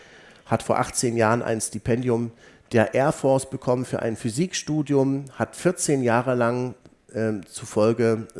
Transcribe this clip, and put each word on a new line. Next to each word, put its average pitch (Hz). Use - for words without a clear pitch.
hat -
vor -
achtzehn 123
Jahren 113
ein 113
Stipendium 117
der 110
Air 135
Force 135
bekommen 127
für -
ein 113
Physikstudium, 139
hat -
vierzehn 160
Jahre 120
lang, 123
ähm, 107
zufolge, 113